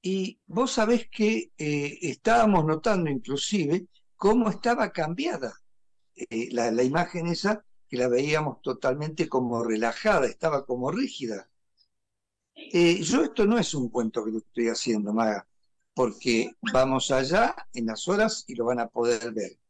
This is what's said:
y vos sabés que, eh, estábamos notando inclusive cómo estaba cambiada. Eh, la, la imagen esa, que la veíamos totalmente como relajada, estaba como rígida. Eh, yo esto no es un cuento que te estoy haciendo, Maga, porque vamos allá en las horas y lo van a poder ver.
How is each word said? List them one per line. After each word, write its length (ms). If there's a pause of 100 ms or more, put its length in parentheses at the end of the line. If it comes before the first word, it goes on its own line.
y 440
vos 260
sabés 380
que, 480
eh, 440
estábamos 600
notando 460
inclusive 760 (300)
cómo 320
estaba 440
cambiada. 600 (640)
Eh, 360
la, 180
la 140
imagen 420
esa, 380 (240)
que 100
la 100
veíamos 540
totalmente 680
como 340
relajada, 640
estaba 380
como 260
rígida. 600 (1040)
Eh, 480
yo 200
esto 240
no 120
es 160
un 160
cuento 340
que 80
te 60
estoy 300
haciendo, 440
Maga, 340 (480)
porque 580 (200)
vamos 380
allá 440 (200)
en 120
las 220
horas 400
y 60
lo 120
van 140
a 80
poder 440
ver. 260 (120)